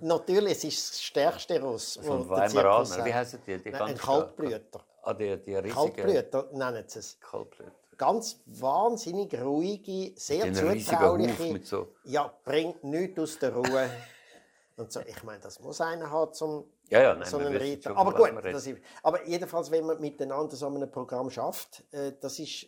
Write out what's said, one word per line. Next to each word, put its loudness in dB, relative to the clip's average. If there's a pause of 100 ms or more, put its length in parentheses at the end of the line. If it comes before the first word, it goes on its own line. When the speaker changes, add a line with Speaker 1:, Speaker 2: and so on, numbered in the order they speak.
Speaker 1:
Natürlich, 2
es -2
ist -4
das -8
stärkste 0
Ross, -4
Speaker 2:
Also -2
Speaker 1:
wo -4
Speaker 2:
ein 4 (100)
Speaker 1:
der -4
Speaker 2:
Weimaraner. 6
Speaker 1:
Zirkus -6
hat. 0
Speaker 2:
Wie 0
heissen -4
die? -4
Die -10
Speaker 1:
Nein, -4
Speaker 2:
ganz -2
Speaker 1:
ein -6
Speaker 2:
starken? 2
Speaker 1:
Kaltblüter. -6 (180)
Speaker 2:
Ah, 0
die, -2
die -6
riesigen -2
Speaker 1:
Kaltblüter 2
nennen -4
sie -14
es. -16
Speaker 2:
Kaltblüter. -12 (240)
Speaker 1:
Ganz 0
wahnsinnig 0
ruhige, -2
sehr 0
Speaker 2:
Mit 0
den 4
riesigen 2
Speaker 1:
zutrauliche. 4
Speaker 2:
Huf -2
mit -8
so -4
Speaker 1:
Ja, -2 (120)
bringt 0
nichts -2
aus -4
der 0
Ruhe. 2 (420)
Speaker 2:
<laughs> -20
Speaker 1:
Und -10
so, -8
ich -12
meine, -14
das -18
muss -6
einer -4
haben, 2
zum -6 (240)
Speaker 2:
Ja, 8
ja, 8
nein, -6
Speaker 1:
so 0
Speaker 2:
wir 0
Speaker 1:
einen 0
Speaker 2:
wissen -2
Speaker 1:
Reiter. -6
Speaker 2:
schon, -4
Speaker 1:
Aber 6
Speaker 2:
von 4
was 10
Speaker 1:
gut, -6
Speaker 2:
wir -8
reden. -2
Speaker 1:
das -6
ist, -8 (240)
aber 2
jedenfalls, -4
wenn 2
man -2
miteinander -4
so -6
einem -6
Programm -6
schafft, -8
äh, -6 (100)
das -8
ist -10